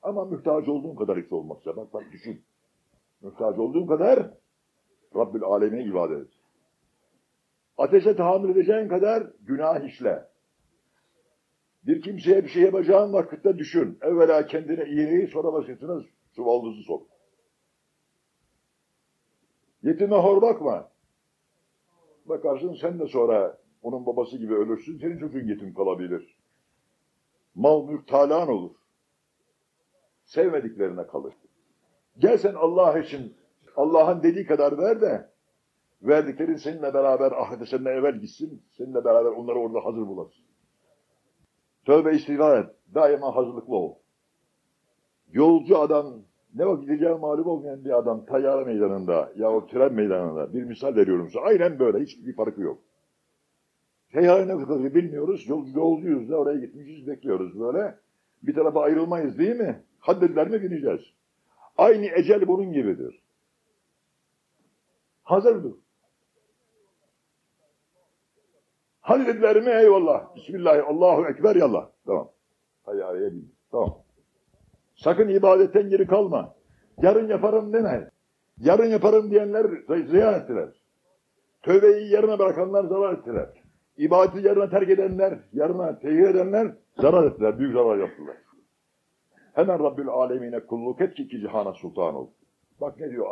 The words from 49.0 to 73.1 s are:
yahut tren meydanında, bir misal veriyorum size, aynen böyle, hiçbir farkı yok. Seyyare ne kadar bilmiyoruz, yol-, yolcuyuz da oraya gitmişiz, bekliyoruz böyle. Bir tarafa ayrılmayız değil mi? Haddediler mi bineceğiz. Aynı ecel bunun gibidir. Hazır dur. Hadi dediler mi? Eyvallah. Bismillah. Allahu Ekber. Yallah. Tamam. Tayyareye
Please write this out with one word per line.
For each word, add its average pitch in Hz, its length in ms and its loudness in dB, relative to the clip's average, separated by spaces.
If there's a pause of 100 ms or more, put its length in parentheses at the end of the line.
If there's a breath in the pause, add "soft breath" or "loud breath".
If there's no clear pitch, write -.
yahut 110 340 -2
tren 131 220 2
meydanında, 90 600 -4
bir 123 80 -6
misal 120 340 -6
veriyorum 90 300 2
size, 110 140 -8
aynen 175 380 0
böyle, 113 200 2
hiçbir 127 380 -10
farkı 101 240 -6
yok. 76 180 -6 (1300)
Seyyare 180 360 4
ne 175 160 -6
kadar 139 300 -4
bilmiyoruz, 165 540 -2
yol-, 135 260 -8
yolcuyuz 156 560 -2
da 160 60 -2
oraya 147 220 -2
gitmişiz, 143 480 -16
bekliyoruz 98 540 -6
böyle. 170 380 -6 (440)
Bir 143 120 -6
tarafa 156 280 0
ayrılmayız 160 560 -2
değil 208 180 0
mi? 202 280 -6 (140)
Haddediler 175 500 0
mi 214 140 -4
bineceğiz. 147 380 -4 (760 soft breath)
Aynı 208 300 4
ecel 185 420 2
bunun 190 240 -2
gibidir. 95 500 -4 (2000)
Hazır 196 400 2
dur. 120 120 -12 (3250)
Hadi 254 260 2
dediler 214 300 2
mi? 233 140 2
Eyvallah. 196 640 4
Bismillah. 156 520 2
Allahu 165 380 4
Ekber. 196 300 2
Yallah. 120 340 2 (160)
Tamam. 92 240 -4 (540)
Tayyareye 95 480 -6